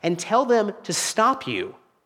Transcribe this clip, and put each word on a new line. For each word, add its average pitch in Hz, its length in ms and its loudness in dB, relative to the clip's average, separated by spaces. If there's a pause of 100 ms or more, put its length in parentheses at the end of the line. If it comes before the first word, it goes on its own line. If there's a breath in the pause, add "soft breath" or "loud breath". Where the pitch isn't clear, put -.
and 170 160 0
tell 233 280 0
them 226 260 2 (120)
to 175 100 -6
stop - 520 0
you 98 300 -4 (300)